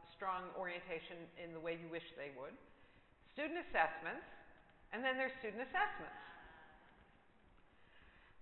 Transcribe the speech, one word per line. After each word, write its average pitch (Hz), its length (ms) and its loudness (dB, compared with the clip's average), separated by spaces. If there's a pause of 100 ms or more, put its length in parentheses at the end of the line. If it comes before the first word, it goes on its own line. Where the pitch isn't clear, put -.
(160)
strong 185 400 2
orientation 175 720 0 (140)
in 170 100 -4
the 160 80 -4
way 170 160 2
you 165 140 -4
wish 165 140 0 (100)
they 143 240 -4
would, 147 160 -4 (800)
student 311 340 2
assessments, 175 560 6 (720)
and 226 80 0
then 262 160 6
there's 262 240 4
student 214 180 0
assessments. 359 640 2 (2250)